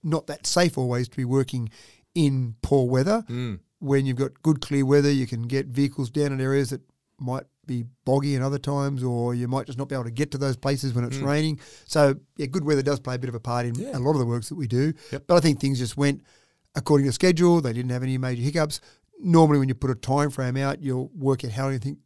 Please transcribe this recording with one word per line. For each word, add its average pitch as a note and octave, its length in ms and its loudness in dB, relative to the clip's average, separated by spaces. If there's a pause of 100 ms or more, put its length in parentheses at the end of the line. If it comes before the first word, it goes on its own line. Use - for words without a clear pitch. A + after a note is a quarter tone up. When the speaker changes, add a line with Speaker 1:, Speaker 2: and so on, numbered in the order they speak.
Speaker 1:
not D#3 240 -2
that - 200 -10
safe F3 300 2
always B2 320 -2
to - 80 -14
be C3 80 -4
working B2+ 460 -2 (440)
in C3+ 480 0
poor C3+ 240 4
weather D#3+ 420 2
Speaker 2:
Mm. A#2+ 320 -6 (200)
Speaker 1:
when C#3 260 2
you've B2+ 120 0
got C3+ 240 -4
good D#3 180 2
clear C#3 240 0
weather. C#3+ 260 4
You C3+ 160 0
can A#2 160 -6
get C3+ 260 -4
vehicles C3 420 -2
down C#3+ 220 -2
in C3 80 -4
areas C3+ 300 0
that C3 120 -8 (360)
might B2+ 260 -6 (220)
be B2 160 -4 (220)
boggy C#3 300 2
in B2+ 80 0
other C3+ 160 -2
times, C#3 440 -4
or A#2+ 320 -2
you B2 140 -4
might B2+ 180 -4
just B2 120 -12
not C3+ 100 -6
be C#3 60 -6
able B2+ 100 -4
to A#2 60 -8
get C#3+ 200 -4
to C#3+ 60 -8
those C3+ 200 0
places C3+ 360 -2
when A#2+ 100 0
it's B2 140 -4
Speaker 2:
Mm. C3+ 100 -4
Speaker 1:
raining. D3+ 320 0 (280)
So, C#3+ 300 4 (200)
yeah, D3+ 100 -4
good D#3+ 160 -4
weather C#3+ 200 2
does C3+ 180 0
play B2+ 140 -6
a B2 40 -4
bit B2+ 120 -6
of A#2 40 -10
a A#2 60 -8
part A#2+ 240 -2
in A#2+ 120 -4
Speaker 2:
Yeah. A#3 200 -6
Speaker 1:
a - 40 -4
lot C#3 120 2
of D3+ 60 2
the B2 80 2
works A#2 240 -4
that D3+ 60 -10
we C#3+ 120 -6
do. C3 240 2 (200)
Speaker 2:
Yep. C#3 140 -8
Speaker 1:
But F3 100 6
I E3+ 40 6
think D3 200 2
things C3+ 180 0
just B2 180 -6
went C#3+ 240 0 (540)
according C#3 320 4
to B2+ 60 0
schedule. F3 500 4
They B2 100 -2
didn't B2 180 -4
have B2 120 -4
any C3 160 -2
major B2+ 240 -4
hiccups. D3+ 380 -2 (380)
Normally, E3 420 6
when C3+ 80 2
you B2+ 60 0
put C3 160 -4
a B2 40 0
time C#3+ 340 -2
frame C3 300 -4
out, C#3 240 -4
you'll C3 340 -4
work C3+ 260 0
out A#2+ 100 -8
how C3 120 -4
long C3+ 80 -2
you C3+ 60 -4
think C#3 280 -8